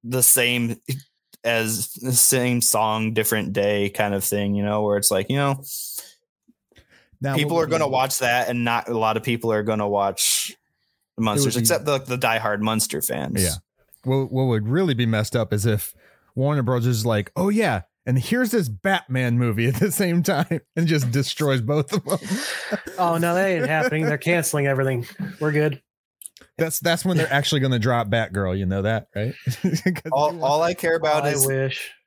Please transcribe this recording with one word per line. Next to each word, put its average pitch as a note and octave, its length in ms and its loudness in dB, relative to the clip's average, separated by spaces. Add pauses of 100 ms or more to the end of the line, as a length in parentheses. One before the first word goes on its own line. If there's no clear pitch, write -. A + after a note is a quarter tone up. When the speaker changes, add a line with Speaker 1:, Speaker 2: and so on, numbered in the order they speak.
Speaker 1:
the B2 200 0
same A#2+ 540 2 (640)
as A2+ 500 0
the B2+ 200 -4
same B2 480 2
song, A2 520 0
different G#2+ 380 0
day G2+ 380 2
kind G#2 240 0
of G2 100 -2
thing, G2+ 320 -2
you G2+ 80 -2
know, G#2 200 0
where G#2 140 2
it's - 140 2
like, G2 180 0
you C3+ 80 -2
know, C#3 240 -2 (1600)
Speaker 2:
Now, C#3 160 -4
Speaker 1:
people D3 220 0
Speaker 2:
what E3 60 2
Speaker 1:
are D3+ 40 -2
gonna D#3 200 0
Speaker 2:
would C3 60 -2
Speaker 1:
watch C3 260 0
that, B2 300 2
and A#2+ 140 -2
not A#2 260 0
a A#2 80 -2
lot A2 200 2
of G#2+ 60 -4
people A#2 280 -2
are G#2+ 120 2
gonna G#2+ 240 0
watch G2 680 -2 (600)
the A2+ 60 0
Munsters, B2+ 320 0
Speaker 2:
It - 20 0
would A#2+ 40 0
be - 20 0
Speaker 1:
except D3 220 2
the, C#3+ 140 2
the B2+ 180 -6
diehard A2+ 440 0
Munster A2 400 -2
fans. C#2+ 420 -2
Speaker 2:
Yeah. E2 120 0 (480)
What, C3 280 -2
what C3 140 0
would A2 240 0
really D#3+ 240 2
be A#2+ 140 0
messed G#2+ 280 0
up A2+ 160 0
is G#2 140 0
if G#2+ 280 0 (420)
Warner C#3 260 0
Bros. A#2+ 240 0
is A#2 200 0
like, G#2+ 300 0
"Oh, F#3+ 140 0
yeah, F#3+ 320 0 (240)
and B2+ 140 2
here's A#3 320 0
this F#3 180 0
Batman B2+ 680 -2
movie A#2 280 0
at B2 80 0
the F#3+ 160 0
same F3 300 0
time," E3 400 0 (140)
and E3 120 0
just C#3+ 240 0
destroys C#3 500 0
both C#3+ 300 -2
of G#3 140 -2
them. D#3 140 -2 (680)
<laughs> - 140 -12
Speaker 3:
Oh, E3+ 180 2
no, E3+ 180 2
that F#3+ 120 2
ain't E3+ 200 0
happening. D#3 380 0
They're D3+ 120 0
canceling D#3 500 0
everything. C3 380 0 (340)
We're D3+ 120 0
good. D3+ 300 0 (760)
Speaker 2:
That's, D#3+ 220 -2
that's E3+ 260 0
when F3+ 120 2
they're D#3+ 140 2
actually C#3 300 2
gonna C3 180 2
drop A#2 280 2
Batgirl. G2 500 0
You G2 100 0
know F#2+ 160 0
that, G#2+ 320 0
right? A2 240 -4
<laughs> - 60 -12
'Cause E3 680 -2
Speaker 1:
All, D3 200 2
Speaker 2:
they E3+ 100 -10
Speaker 1:
all C#3+ 200 2
I F3 140 2
care E3 200 0
about D3+ 300 2
Speaker 3:
I D3 40 2
Speaker 1:
is C#3 180 2
Speaker 3:
wish. C3+ 440 -4 (160)